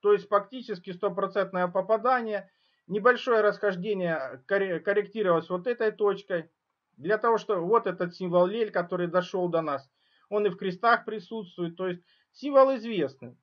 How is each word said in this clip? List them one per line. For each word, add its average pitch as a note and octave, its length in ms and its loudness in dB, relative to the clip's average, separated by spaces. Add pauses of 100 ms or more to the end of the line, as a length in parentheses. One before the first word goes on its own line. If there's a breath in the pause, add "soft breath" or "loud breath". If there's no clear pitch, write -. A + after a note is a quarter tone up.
То G#3 120 4
есть G3+ 160 0
фактически G3+ 640 -4
стопроцентное F#3 760 -2
попадание. G#3 800 0 (360 soft breath)
Небольшое A3+ 540 2
расхождение F3+ 1040 -2
корре-, F#3+ 320 0
корректировалось F#3 720 0
вот F3+ 160 -4
этой A#3 240 0
точкой. F#3+ 600 -2 (460)
Для F#3 220 -2
того, A#3 180 2
что G#3+ 200 -2
вот G#3 300 2
этот F3+ 280 -4
символ F3+ 320 2
лель, G#3+ 240 -2
который F3 380 -2
дошёл F3+ 400 -2
до E3 120 0
нас, D3 300 -6 (380)
он G#3 180 0
и F#3+ 40 2
в F3 60 -12
крестах A#3 480 0
присутствует. G3+ 720 -10
То F#3 120 -4
есть F3 140 -8 (300 soft breath)
символ C4+ 440 4
известный. E3+ 680 -6